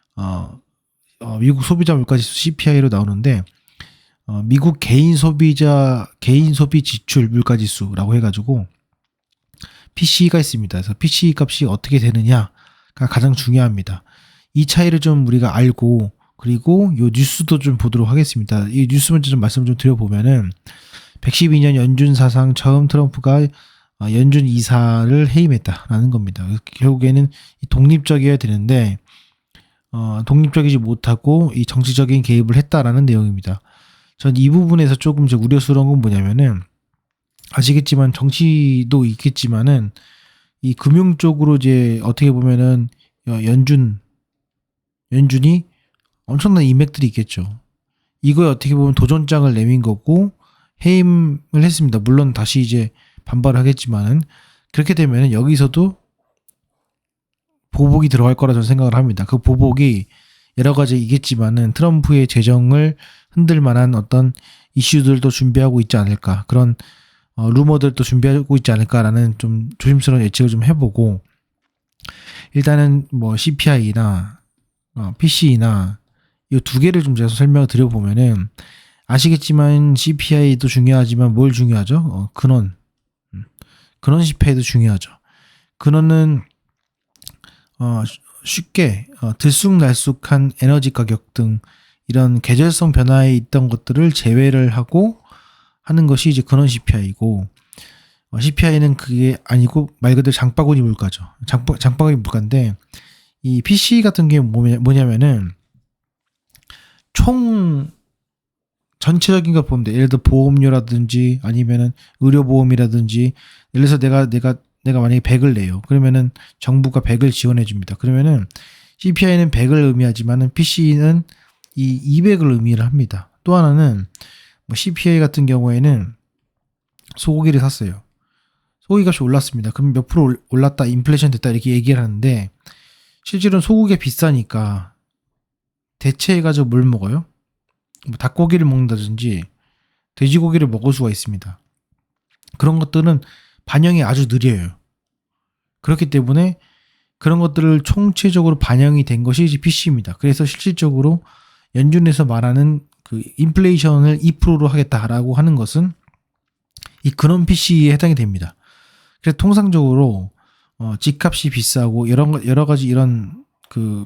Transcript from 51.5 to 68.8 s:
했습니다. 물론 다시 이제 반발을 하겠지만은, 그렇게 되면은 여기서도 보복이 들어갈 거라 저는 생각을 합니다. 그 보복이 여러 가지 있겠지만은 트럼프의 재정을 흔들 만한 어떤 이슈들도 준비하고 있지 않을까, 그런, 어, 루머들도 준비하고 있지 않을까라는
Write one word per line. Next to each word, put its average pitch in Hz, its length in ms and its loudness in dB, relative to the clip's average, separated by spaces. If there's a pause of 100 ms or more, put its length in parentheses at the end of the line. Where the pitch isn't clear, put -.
했습니다. 156 460 2
물론 131 320 2
다시 110 280 -2
이제 117 300 -2 (360)
반발을 123 340 0
하겠지만은, 127 640 0 (500)
그렇게 156 220 -2
되면은 135 380 2
여기서도 143 640 0 (1700)
보복이 143 380 2
들어갈 123 260 2
거라 131 180 0
저는 117 140 0
생각을 127 280 0
합니다. 117 300 0
그 127 140 -2
보복이 127 680 2 (520)
여러 127 160 2
가지 127 280 0
있겠지만은 117 720 -2
트럼프의 151 540 2
재정을 123 680 2 (340)
흔들 165 300 2
만한 123 340 2
어떤 123 380 0 (420)
이슈들도 135 560 2
준비하고 127 500 0
있지 110 160 -2
않을까, 101 520 -2
그런, 120 260 2 (600)
어, 113 160 -2
루머들도 139 540 2
준비하고 135 520 0
있지 120 160 0
않을까라는 113 640 0